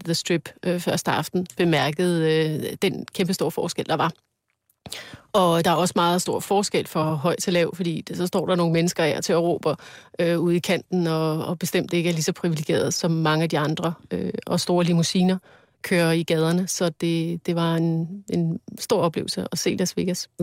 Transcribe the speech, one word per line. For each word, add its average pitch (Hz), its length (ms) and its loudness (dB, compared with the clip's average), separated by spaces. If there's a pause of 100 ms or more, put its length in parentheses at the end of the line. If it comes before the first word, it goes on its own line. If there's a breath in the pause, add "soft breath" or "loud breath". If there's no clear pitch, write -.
The 165 100 -2
Strip, - 340 -2 (140)
øh, 180 180 0
første - 300 -2
aften, 170 360 -2 (100)
bemærkede, 160 760 2
øh, 156 500 0
den - 320 -2
kæmpestore 175 360 -2
forskel, - 360 -4
der 160 100 0
var. 160 160 0 (1200 loud breath)
Og 170 320 4
der 175 60 2
er 170 40 4
også 175 220 2
meget 175 260 2
stor - 180 -2
forskel 196 460 0
fra 156 280 -2
høj 156 220 0
til - 160 -2
lav, 175 240 0
fordi 170 240 -4
det, - 160 -10
så 175 100 -2
står 185 200 -2
der 185 80 2
nogle 170 180 2
mennesker 165 320 2
af 147 120 2
og - 80 -4
til 185 100 0
og 170 80 4
råber, 165 320 0 (440 loud breath)
øh, 170 220 2
ude 175 160 2
i - 20 0
kanten, 180 480 0
og, 160 380 0
og 165 140 -4
bestemt - 340 -2
ikke 170 160 2
er 175 40 2
lige 160 100 -2
så 180 100 0
privilegeret 156 640 0
som 175 160 0
mange 160 320 2
af 165 60 2
de 156 100 0
andre, 160 340 0 (180)
øh, - 220 -4 (140)
og 175 140 0
store 175 240 2
limousiner 180 540 2 (440 soft breath)
kører 170 300 2
i 165 100 2
gaderne. 165 460 2
Så 175 220 -2 (100)
det, 170 460 -2
det 175 100 0
var 170 180 2
en, 165 340 0 (220)
en 170 280 0 (200)
stor 202 240 0
oplevelse 175 500 -2
at 175 60 -6
se - 200 -2
Las 180 180 -2
Vegas. 180 320 -4 (140)